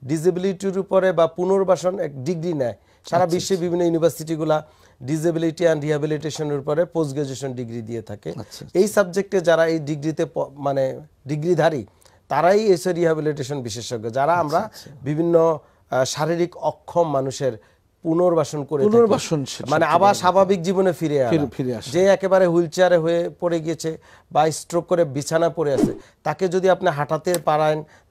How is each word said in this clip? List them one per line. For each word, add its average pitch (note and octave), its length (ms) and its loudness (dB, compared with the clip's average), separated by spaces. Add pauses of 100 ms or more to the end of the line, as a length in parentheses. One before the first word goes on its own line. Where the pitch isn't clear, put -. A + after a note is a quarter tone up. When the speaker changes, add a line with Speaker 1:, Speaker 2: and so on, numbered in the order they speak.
Speaker 1:
ডিসেবিলিটির F3+ 720 -2
উপরে F#3 340 2
বা E3 140 4
পুনর্বাসন F#3 720 0
এক C#3+ 260 -6
ডিগ্রি E3+ 280 -4
নেয়। B2 220 -2 (320)
সারা F3 180 2
Speaker 2:
আচ্ছা, F3 120 -2
Speaker 1:
বিশ্বে F#3 180 -2
Speaker 2:
আচ্ছা। F3 100 -4
Speaker 1:
বিভিন্ন F3 200 0
ইউনিভার্সিটিগুলা D#3 840 0 (380)
disability D#3+ 580 -2
and D#3+ 180 2
rehabilitation-এর D3+ 800 -4
উপরে D3+ 260 -2
পোস্ট D#3+ 280 -4
গ্র্যাজুয়েশন C3+ 400 -6
ডিগ্রি A#2+ 300 -10
দিয়ে A2 200 -10
থাকে। G#2 280 -12
Speaker 2:
আচ্ছা, D3+ 100 -12
আচ্ছা। - 340 -16
Speaker 1:
এই G3 140 4
সাবজেক্টে G3 520 0
যারা E3 260 4
এই E3 120 0
ডিগ্রিতে D3+ 460 -4
প-, C#3+ 260 -6
মানে C#3 500 -2 (280)
ডিগ্রিধারী, D#3 560 0 (440)
তারাই E3+ 320 4
এসে F#3 320 2
রিহ্যাবিলিটেশন D3+ 720 -2
বিশেষজ্ঞ, A2+ 460 -8
যারা C3+ 240 0
Speaker 2:
আচ্ছা, F3 80 2
Speaker 1:
আমরা D#3 180 0
Speaker 2:
আচ্ছা। - 320 -8 (120)
Speaker 1:
বিভিন্ন, E3 560 2 (320)
আহ, C3 140 2
শারীরিক E3 520 -2
অক্ষম D#3 540 -2
মানুষের C3+ 420 -2 (500)
পুনর্বাসন D#3+ 600 0
করে C#3+ 180 -2
থাকি। G#3 100 4
Speaker 2:
পুনর্বাসন F#3 520 2
সেটা - 260 -10
Speaker 1:
মানে D#3 140 2
Speaker 2:
করতে D#3 100 2
Speaker 1:
আবার F#3+ 140 6
Speaker 2:
পারবে। G3+ 100 2
Speaker 1:
স্বাভাবিক F#3 440 2
জীবনে F#3 300 2
ফিরে D3 280 -2
আনা। A#2+ 100 2
Speaker 2:
ফিরে, D3 160 2
ফিরে B2 300 -4
আসা। A2 140 -10
Speaker 1:
যে F3 140 2
একেবারে F#3+ 420 4
হুইলচেয়ারে F3 500 2
হয়ে E3+ 340 0 (100)
পড়ে E3+ 200 0
গিয়েছে D#3+ 380 -6 (340)
বা D#3 180 4
স্ট্রোক E3+ 360 -4
করে E3+ 180 2
বিছানা D#3+ 460 0
পড়ে D3 240 -2
আছে, - 200 0 (280)
তাকে D#3 260 -2
যদি F#3 220 2
আপনি F3+ 200 2
হাঁটাতে D3+ 440 -2 (100)
পারান, D#3 400 2 (260)